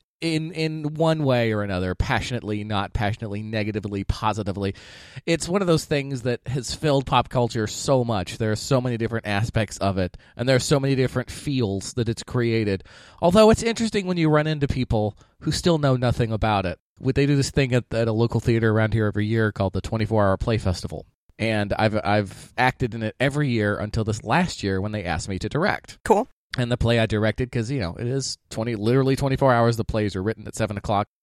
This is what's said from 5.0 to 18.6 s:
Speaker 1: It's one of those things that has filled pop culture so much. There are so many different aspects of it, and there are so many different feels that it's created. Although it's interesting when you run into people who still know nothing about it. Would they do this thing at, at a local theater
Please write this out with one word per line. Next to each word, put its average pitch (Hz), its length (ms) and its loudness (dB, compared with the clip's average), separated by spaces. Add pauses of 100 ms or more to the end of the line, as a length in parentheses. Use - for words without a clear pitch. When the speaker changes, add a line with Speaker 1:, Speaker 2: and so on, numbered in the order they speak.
Speaker 1:
It's 165 240 0
one 185 100 2
of 190 80 -2
those 160 160 4
things 139 380 -2
that 120 260 -2
has 123 260 -4
filled 139 320 2
pop 123 220 2
culture 117 400 0
so 131 380 0
much. 107 320 -4
There 110 120 -2
are 107 60 0
so 131 240 0
many 123 160 -2
different 113 320 -4
aspects 104 520 -2
of 95 180 0
it, 92 180 0 (220)
and 120 100 -4
there 131 80 6
are 123 40 4
so 143 200 2
many 135 160 0
different 127 340 0
feels 110 640 -2
that 117 120 -2
it's 113 160 -4
created. 113 640 0 (360)
Although 214 280 8
it's 220 140 4
interesting 220 440 -2
when 180 80 0
you 160 140 4
run 151 180 4
into 151 180 -2
people 117 520 0 (240)
who - 100 -2
still 165 260 2
know 139 200 2
nothing 120 340 0
about 104 340 2
it. 87 140 -4 (220)
Would 131 140 0
they 139 100 4
do 143 100 4
this 135 160 0
thing 131 220 2
at, 123 200 0
at 113 140 2
a 110 60 2
local 113 260 2
theater 113 320 2